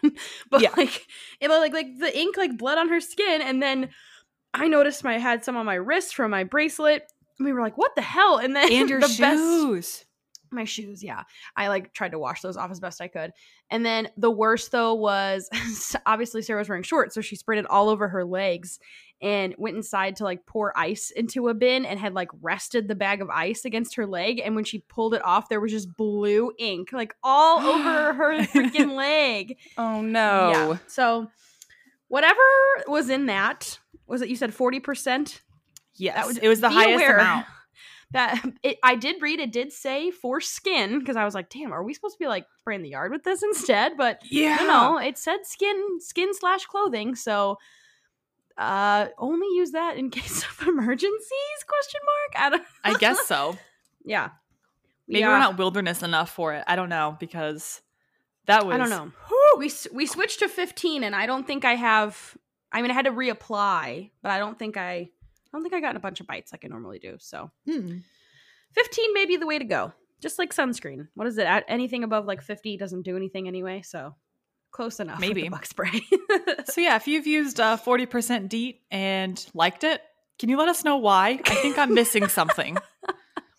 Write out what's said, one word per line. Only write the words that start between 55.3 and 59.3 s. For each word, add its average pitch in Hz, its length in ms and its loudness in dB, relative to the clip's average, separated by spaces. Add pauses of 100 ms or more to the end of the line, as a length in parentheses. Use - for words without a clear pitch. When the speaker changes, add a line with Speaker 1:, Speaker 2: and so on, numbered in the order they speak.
Speaker 2:
not 196 200 2
wilderness 185 440 -2
enough 170 280 0
for 160 240 -4
it. 151 120 -8
I 175 100 0
don't 180 120 -2
know, 156 320 -2
because 156 640 -8 (640)
that 208 180 6
was 180 100 -2
Speaker 1:
I 156 40 2
don't 254 100 0
know. 175 240 -4 (160)
Speaker 2:
Whew. 554 300 8